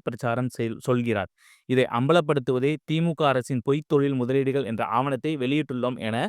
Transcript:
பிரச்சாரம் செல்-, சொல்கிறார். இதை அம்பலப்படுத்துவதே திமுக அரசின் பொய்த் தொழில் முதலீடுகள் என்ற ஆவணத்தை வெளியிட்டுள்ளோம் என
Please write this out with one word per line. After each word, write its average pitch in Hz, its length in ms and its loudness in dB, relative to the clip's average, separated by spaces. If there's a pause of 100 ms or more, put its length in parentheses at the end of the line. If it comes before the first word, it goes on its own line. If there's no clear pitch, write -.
பிரச்சாரம் 120 460 -2
செல்-, 113 320 -4
சொல்கிறார். 117 500 0 (380)
இதை 127 220 4
அம்பலப்படுத்துவதே 139 800 2 (120)
திமுக 160 420 0
அரசின் 131 380 0
பொய்த் 147 240 0
தொழில் 139 280 2
முதலீடுகள் 131 540 0
என்ற 110 180 -4
ஆவணத்தை 131 480 0
வெளியிட்டுள்ளோம் 127 640 -2
என 110 160 -2 (120)